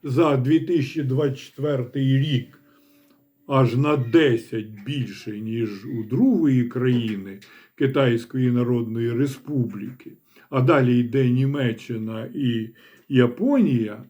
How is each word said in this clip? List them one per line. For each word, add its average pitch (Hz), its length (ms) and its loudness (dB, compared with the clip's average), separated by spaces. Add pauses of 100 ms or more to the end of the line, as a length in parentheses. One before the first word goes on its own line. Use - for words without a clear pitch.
за 143 340 2
дві 143 220 2
тисячі 151 440 -2
двадцять 135 360 -2
четвертий 135 760 -2
рік, 135 440 -2 (840)
аж 131 280 2
на 147 220 2
десять 113 880 0
більше, 110 540 -8
ніж 110 460 -6
у 120 180 -8
другої 147 600 2
країни, 113 760 -2 (360)
Китайської 127 760 0
Народної 117 600 0
Республіки, 123 1000 -4 (380)
а 135 120 0
далі 127 380 4
йде 123 300 0
Німеччина 117 1040 -2
і 117 340 -2 (400)
Японія 127 1000 2